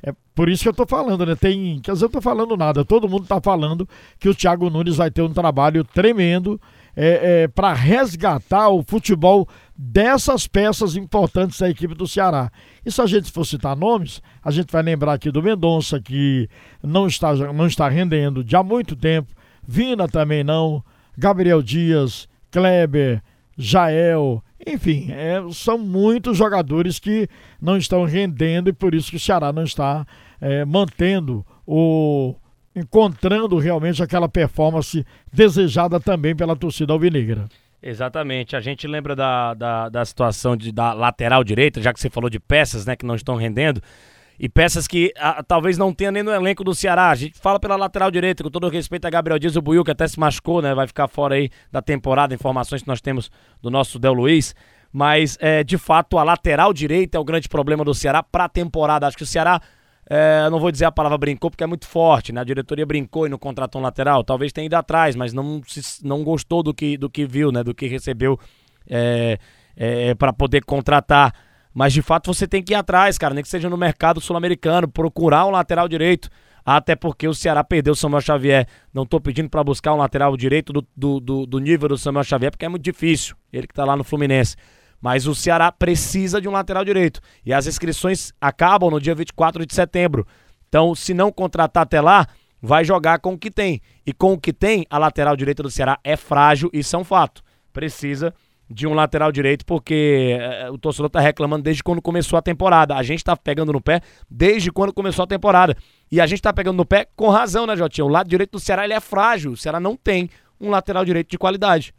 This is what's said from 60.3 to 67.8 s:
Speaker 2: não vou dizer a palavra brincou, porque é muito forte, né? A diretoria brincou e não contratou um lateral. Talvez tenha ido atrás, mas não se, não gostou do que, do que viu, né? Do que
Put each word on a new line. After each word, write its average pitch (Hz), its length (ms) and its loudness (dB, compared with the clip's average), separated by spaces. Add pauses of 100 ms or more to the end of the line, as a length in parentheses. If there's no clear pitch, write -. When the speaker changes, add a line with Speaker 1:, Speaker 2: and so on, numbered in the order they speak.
Speaker 2:
não 165 80 0
vou 170 140 2
dizer 143 120 0
a 160 80 2
palavra 151 240 0
brincou, 143 340 -4
porque - 140 -8
é - 20 -4
muito 170 200 -10
forte, 160 460 2
né? 120 80 -8
A 127 40 -6
diretoria 139 400 -6
brincou 151 420 -4
e 139 40 -4
não 135 80 -8
contratou 131 420 -8
um 131 40 -6
lateral. 135 380 0
Talvez 135 300 -4
tenha 156 140 -10
ido 156 80 -4
atrás, 160 400 2
mas 120 180 -6
não 143 340 -6
se, - 380 -14
não 143 180 -4
gostou 165 400 0
do 151 120 -2
que, 147 240 -4
do 139 100 -6
que 147 160 -4
viu, 139 260 0
né? 120 120 0
Do 117 120 -4
que 139 120 -8